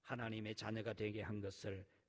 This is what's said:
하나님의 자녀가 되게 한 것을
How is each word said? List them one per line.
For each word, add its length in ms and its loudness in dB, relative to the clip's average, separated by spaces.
하나님의 540 0
자녀가 380 2
되게 280 2
한 180 0
것을 460 -2